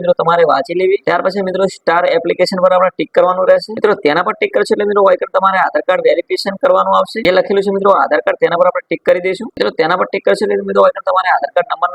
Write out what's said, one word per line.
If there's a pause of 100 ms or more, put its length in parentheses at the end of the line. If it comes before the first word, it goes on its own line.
મિત્રો,
તમારે
વાંચી
લેવી.
ત્યાર
પછી
મિત્રો,
સ્ટાર (120)
એપ્લિકેશન
પર
આપણે
ટિક
કરવાનું
રહેશે.
મિત્રો, (120)
તેના
પર
ટિક
કરશો
એટલે
મિત્રો,
આગળ
તમારે
આધાર
કાર્ડ
વેરિફિકેશન
કરવાનું
આવશે.
જે
લખેલું
છે
મિત્રો,
આધાર
કાર્ડ,
તેના
પર
આપણે
ટિક
કરી
દઈશું.
મિત્રો,
તેના
પર
ટિક
કરશો
એટલે
મિત્રો,
આગળ
તમારે
આધાર
કાર્ડ
નંબર